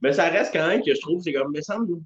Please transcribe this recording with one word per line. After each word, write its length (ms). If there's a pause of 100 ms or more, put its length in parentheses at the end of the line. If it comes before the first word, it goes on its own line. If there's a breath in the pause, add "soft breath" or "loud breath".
Mais 120
ça 160
reste 240
quand 140
même 140
que 140
je 60
trouve, 200
c'est 120
comme, 200
me 80
semble, 260 (180)